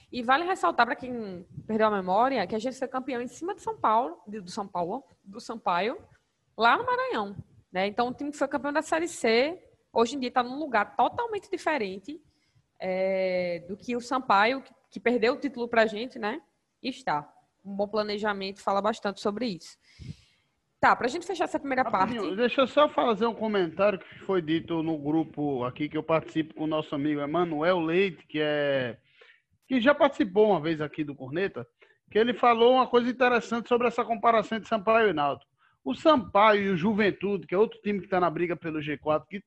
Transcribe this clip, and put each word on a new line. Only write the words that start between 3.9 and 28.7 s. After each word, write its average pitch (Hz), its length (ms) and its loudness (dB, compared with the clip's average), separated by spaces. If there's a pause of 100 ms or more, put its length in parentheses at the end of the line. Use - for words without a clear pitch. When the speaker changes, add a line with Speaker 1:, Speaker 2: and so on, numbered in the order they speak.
Speaker 1:
de, 214 120 -10
do 180 120 -16
São 202 160 -8
Paulo, 185 360 -6 (200)
do 202 160 -16
Sampaio, 214 580 -2 (580)
lá 233 220 4
no 466 80 -2
Maranhão, 480 500 -2 (360)
né? 190 160 -2
Então, 240 220 -2
o 254 40 -8
time 285 180 -8
que - 60 -12
foi 269 100 0
campeão 277 240 -4
da 302 120 0
Série 330 240 -2
C, 262 520 0 (320)
hoje 233 240 2
em 285 40 -6
dia 247 120 -4
tá 254 120 2
num 254 160 -8
lugar 233 360 -2
totalmente 427 540 -2
diferente, 285 720 -4 (580)
é, 185 880 -2
do 196 80 -8
que 240 200 -6
o 240 60 -4
Sampaio, 254 600 2
que, - 120 -20 (180)
que - 80 -12
perdeu 240 340 2
o - 60 -4
título 240 280 -4
pra 226 200 4
gente, 233 320 -8
né? 226 200 -4 (440)
E 170 60 -4
está. 147 380 -4 (380)
Um 196 100 -12
bom 202 120 -2
planejamento 208 760 -4
fala 196 220 0
bastante 208 360 -2
sobre 214 280 -4
isso. - 280 -8 (1000)
Tá, 240 180 6
pra - 120 -4
gente 247 180 -6
fechar 359 200 -2
essa 302 120 -6
primeira 269 240 -2
Speaker 2:
Rapidinho, 220 400 0
Speaker 1:
parte 185 140 -4
Speaker 2:
deixa 240 260 2
eu 247 60 4
só 294 200 4
fazer 240 380 0
um 233 80 0
comentário 196 640 0
que - 220 -18
foi 190 200 0
dito 160 440 -2
no 160 160 -2
grupo 147 640 -2
aqui 147 260 -4
que 151 80 -6
eu 151 60 -4
participo 156 500 -2
com 156 120 -6
o - 20 -2
nosso 156 260 -4
amigo 147 280 -2
Emanuel 165 580 0
Leite, 165 480 0
que 151 120 -6
é, 143 600 0 (680)